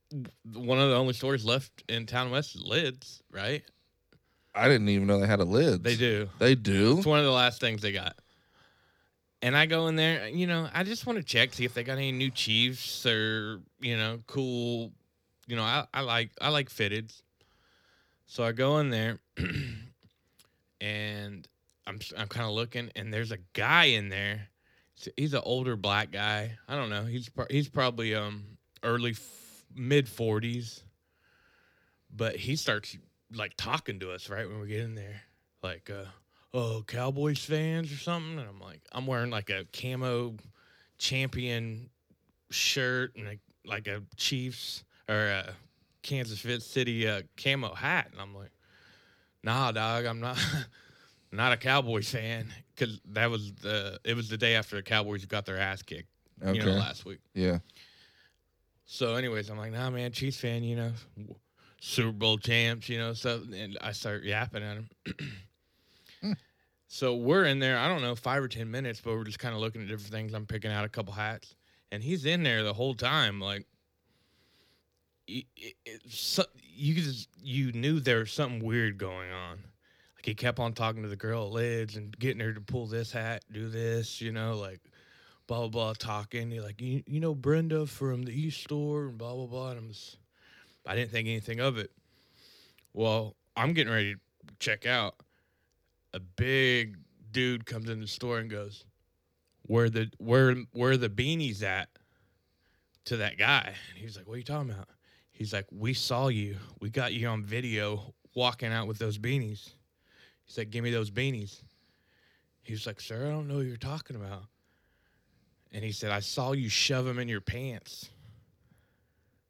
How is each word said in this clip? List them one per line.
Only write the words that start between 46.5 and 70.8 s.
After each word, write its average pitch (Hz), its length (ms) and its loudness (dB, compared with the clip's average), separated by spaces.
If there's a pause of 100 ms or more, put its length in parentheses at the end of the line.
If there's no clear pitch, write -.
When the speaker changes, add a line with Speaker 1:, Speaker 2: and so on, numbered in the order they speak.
Speaker 1:
City, 120 440 0
uh, 101 140 0 (200)
camo 131 340 0
hat. 160 360 -2
And - 80 -18
I'm 101 160 -12
like, 98 140 -14 (920)
"Nah, 120 280 2
dog, 113 340 0
I'm 117 140 -4
not, 123 240 -2 (440)
<laughs> - 440 -20
not 120 220 4
a 113 40 0
Cowboys 120 520 2
fan." 113 420 -4 (240)
'Cause 110 240 -2 (120)
that 110 180 4
was 104 240 -4
the, 101 500 -4
it 117 120 0
was 117 120 -4
the 107 100 -4
day 113 180 6
after 107 200 0
the 101 60 -4
Cowboys 104 440 0
got 101 200 -4
their 95 140 -4
ass 95 240 -2
kicked, 80 260 -14 (340)
you 95 100 2 (100)
know, 101 80 4
Speaker 2:
Okay. 98 80 4
Speaker 1:
last 78 260 -4
week. 95 140 -12 (160)
Speaker 2:
Yeah. 90 240 4 (1300)
Speaker 1:
So 117 300 -2
anyways, 113 340 -4
I'm 107 80 -8
like, 107 140 -8
"Nah, 127 200 -4
man, 123 200 -4
Chiefs 135 260 -4
fan, 117 260 -2
you 117 120 -2
know, 117 160 -2 (240)
w-, 104 200 -14 (440)
Super 113 320 0
Bowl 107 280 2
champs, 117 500 2
you 117 80 -2
know," 117 160 -2
so, 117 300 -2 (100)
and 98 280 -8
I 107 120 -6
start 104 300 -4
yapping 107 400 -2
at 104 140 -8
him. 110 120 -12 (160)
<clears throat> 143 260 -8 (920)
Speaker 2:
Hmm. 202 120 -2 (540)
Speaker 1:
So 127 280 0
we're 151 300 6
in 139 120 4
there, 131 220 4
I 131 80 2
don't 165 160 2
know, 123 100 0
five 131 300 0
or 127 40 -2
ten 113 220 -6
minutes, 120 320 -4
but 113 140 -2
we're 113 80 -2
just 107 160 -10
kinda 117 180 -4
looking 110 240 -4
at 98 60 -8
different 104 240 -8
things. 110 240 -6
I'm 107 100 -6
picking 107 260 -4
out 104 140 0